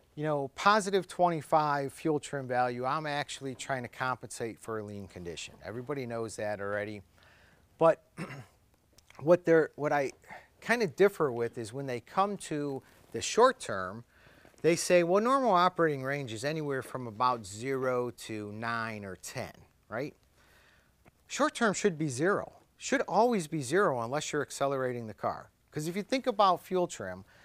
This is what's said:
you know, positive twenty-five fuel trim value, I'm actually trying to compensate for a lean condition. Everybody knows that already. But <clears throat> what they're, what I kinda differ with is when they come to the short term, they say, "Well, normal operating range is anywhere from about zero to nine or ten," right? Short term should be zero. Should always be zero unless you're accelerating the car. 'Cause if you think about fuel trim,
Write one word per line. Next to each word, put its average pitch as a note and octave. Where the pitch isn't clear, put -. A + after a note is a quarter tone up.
you D3
know, D3
positive G3
twenty-five D3+
fuel D3+
trim C#3
value, B2
I'm D#3
actually C#3+
trying C3
to A#2
compensate -
for A2
a G#2+
lean G2+
condition. F2
Everybody B2+
knows A#2
that G#2
already. G#2
But D#3+
<clears throat> -
what F3
they're, E3
what C#3+
I C#3
kinda A3+
differ E3+
with A#2
is A2+
when C#3
they B2
come G3
to D3
the A2+
short -
term, G2
they D#3+
say, F3
"Well, F#3
normal B3+
operating E3+
range C3+
is A2
anywhere C#3+
from B2+
about A#2
zero B2
to G#2+
nine A2+
or F#2+
ten," -
right? B2+
Short -
term G#3+
should F#3
be D3+
zero. C#3+
Should -
always G#3
be D#3
zero C#3+
unless B2+
you're D3
accelerating C3
the G#2+
car. -
'Cause D3+
if E3+
you G3+
think C4
about G3+
fuel F3+
trim, F#2+